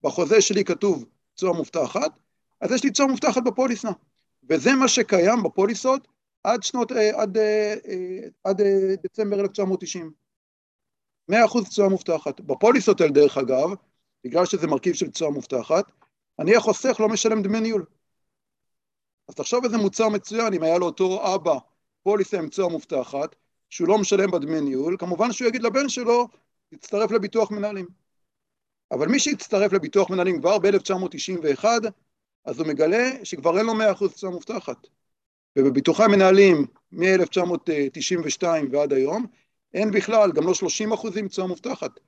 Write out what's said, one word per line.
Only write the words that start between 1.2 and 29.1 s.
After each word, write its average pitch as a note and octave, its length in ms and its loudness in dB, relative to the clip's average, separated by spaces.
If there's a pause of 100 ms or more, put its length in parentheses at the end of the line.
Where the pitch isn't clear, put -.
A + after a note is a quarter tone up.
תשואה F3+ 180 -2
מובטחת, E3+ 580 -4 (500)
אז E3+ 100 -4
יש C4 120 0
לי C4+ 80 2
תשואה C#4 180 2
מובטחת B3+ 340 0
בפוליסה. A#3+ 460 -2 (600)
וזה D#3+ 240 4
מה C4 120 2
שקיים G#3 560 2
בפוליסות A#3 640 -2 (360)
עד A3+ 200 0
שנות, A#3+ 280 -4
אה, G#3+ 300 0
עד, G#3 160 -2
אה, G#3+ 380 0 (120)
אה, F#3 400 -10 (160)
עד, G3 180 0
אה, G3 420 2
דצמבר G3+ 360 -2
אלף G3 120 -2
תשע G3+ 120 -4
מאות F#3+ 180 -2
תשעים. E3 300 -10 (1160)
מאה A3+ 160 6
אחוז A3 240 0
תשואה G3+ 200 2
מובטחת. E3 500 -4
בפוליסות G#3 640 2
האלה, D#3 100 4
דרך C#3+ 260 4
אגב, C3 320 0 (540)
בגלל D#3+ 220 0
שזה F3+ 220 -4
מרכיב D#3+ 280 -2
של - 160 -6
תשואה D#3 200 -4
מובטחת, C#3 600 -4 (480)
אני E3+ 160 4
החוסך A3+ 440 0
לא A3 100 2
משלם A3 320 0
דמי G3+ 180 -2
ניהול. A3 260 -2 (1400)
אז - 80 -20
תחשוב B3 280 -2
איזה A#3 140 0
מוצר A3 320 0
מצוין, G#3+ 440 -4
אם E3 100 -2
היה E3 140 2
לאותו F#3 580 -2
אבא D#3+ 220 0 (460)
פוליסה G3+ 360 0
עם D3+ 100 -6
תשואה F#3 200 -2
מובטחת, D3 680 -6 (340)
שהוא E3+ 180 -4
לא G#3 100 4
משלם G3 340 0
בה F3 80 0
דמי D#3 220 -4
ניהול, C#3+ 380 -2
כמובן F3+ 320 -2
שהוא B3 160 -4
יגיד A3+ 160 -4
לבן B3+ 260 0
שלו, A#3+ 380 0 (420)
"תצטרף G#3 420 -4
לביטוח G#3+ 400 0
מנהלים". G3+ 360 -8 (1040)
אבל C#3+ 160 -2
מי C4 120 0